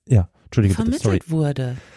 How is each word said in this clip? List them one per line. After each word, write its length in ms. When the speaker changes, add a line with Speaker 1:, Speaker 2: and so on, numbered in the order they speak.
Speaker 1:
ja. 220
Entschuldige 300
bitte, 240
Speaker 2:
vermittelt 280
Speaker 1:
sorry. 140
Speaker 2:
wurde. 360